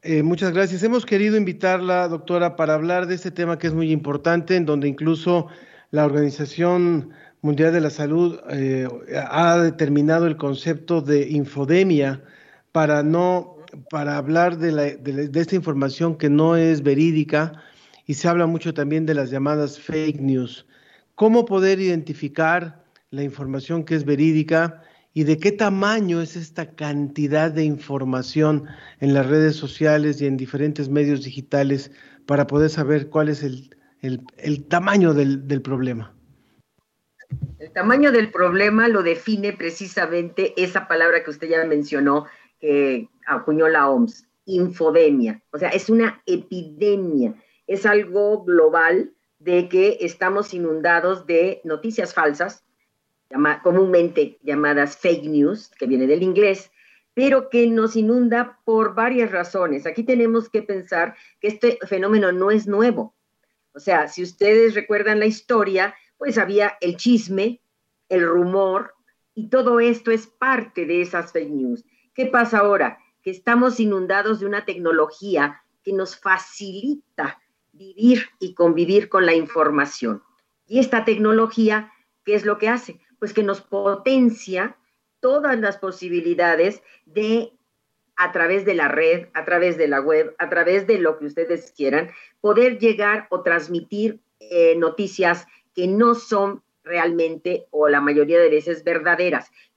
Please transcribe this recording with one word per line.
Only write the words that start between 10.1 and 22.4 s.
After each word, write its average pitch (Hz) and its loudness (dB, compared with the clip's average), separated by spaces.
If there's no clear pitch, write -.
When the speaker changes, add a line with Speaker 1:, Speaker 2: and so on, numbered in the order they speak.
Speaker 1:
el 156 -2
concepto 156 -4
de 143 0
infodemia 143 0
para 151 0
no, 175 0
para 147 -6
hablar 165 0
de 160 -2
la, 147 0
de, 139 -6
de 143 -2
esta 165 -2
información 156 -2
que 156 0
no 160 4
es 165 2
verídica, 151 0
y 151 -6
se 170 -2
habla 170 2
mucho 165 -4
también 156 -2
de 156 0
las 139 -2
llamadas 143 -2
fake 156 -6
news. 131 -4
¿Cómo 226 4
poder 190 0
identificar 160 -2